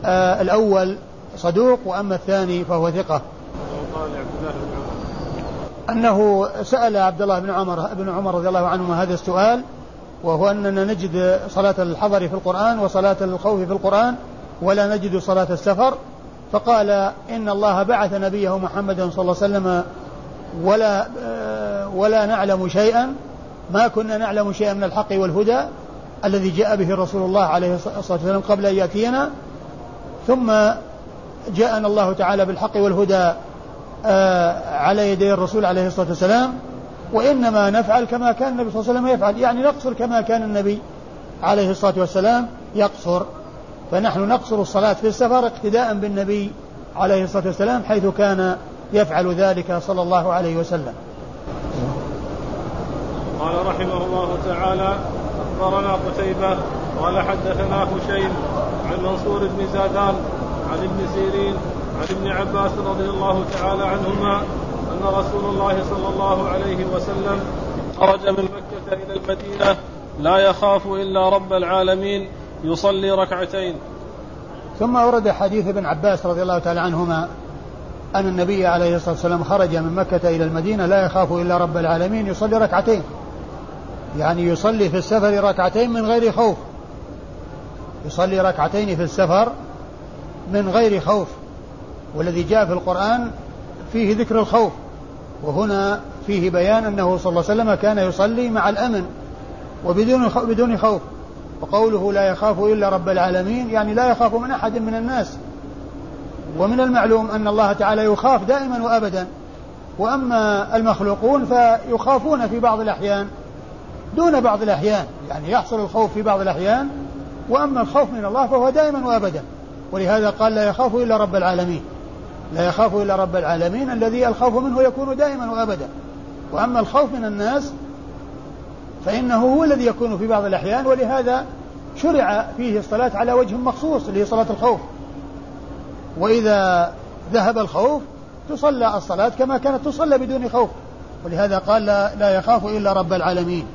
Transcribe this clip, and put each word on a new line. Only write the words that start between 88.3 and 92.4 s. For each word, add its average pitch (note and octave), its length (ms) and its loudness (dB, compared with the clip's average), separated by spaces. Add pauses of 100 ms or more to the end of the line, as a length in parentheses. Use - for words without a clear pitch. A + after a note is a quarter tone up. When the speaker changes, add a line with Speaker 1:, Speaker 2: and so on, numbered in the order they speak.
Speaker 1:
ركعتين F#3 560 0
في D#3+ 60 0
السفر F#3+ 500 2 (1000)
من G3+ 160 2
غير G3+ 320 4
خوف، F3+ 280 0 (840)
والذي E3+ 280 -2